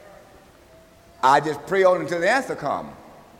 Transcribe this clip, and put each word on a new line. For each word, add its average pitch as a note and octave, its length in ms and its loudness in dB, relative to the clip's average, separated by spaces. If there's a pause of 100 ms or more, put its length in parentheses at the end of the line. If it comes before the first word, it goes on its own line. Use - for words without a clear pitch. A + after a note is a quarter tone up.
(1200)
I C#3 160 6
just D3 260 -6
pray F#3+ 180 0
on F3+ 180 4
until E3+ 180 -6
the F3+ 100 0
answer A#3+ 260 -2
comes. F2 360 -6 (480)